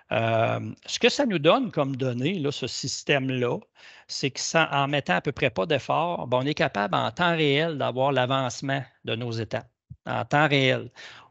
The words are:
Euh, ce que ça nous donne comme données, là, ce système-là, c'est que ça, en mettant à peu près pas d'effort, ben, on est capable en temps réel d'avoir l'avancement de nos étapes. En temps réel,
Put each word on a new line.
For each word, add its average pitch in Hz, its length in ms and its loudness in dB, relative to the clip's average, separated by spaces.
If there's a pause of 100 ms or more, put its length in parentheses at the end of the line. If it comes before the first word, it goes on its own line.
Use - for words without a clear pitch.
Euh, 113 500 2 (240)
ce - 140 -6
que 233 100 4
ça 277 160 2
nous 202 140 0
donne 185 320 4
comme 139 260 -2
données, 131 420 -2
là, 143 120 -2
ce 131 160 -6
système-là, 131 920 -2 (500)
c'est - 220 -4
que - 100 -8
ça, 160 300 2
en 139 160 2
mettant 147 280 0
à 175 80 0
peu 147 100 -2
près - 160 0
pas 185 160 0
d'effort, 156 640 0
ben, 123 160 2
on - 20 -2
est 147 80 0
capable 190 440 0
en 120 140 0
temps 170 240 0
réel 151 440 2
d'avoir 127 340 0
l'avancement 135 720 0 (240)
de 117 100 -4
nos 120 140 -6
étapes. 113 400 -6 (340)
En 117 220 -4
temps 151 220 4
réel, 131 420 2 (400)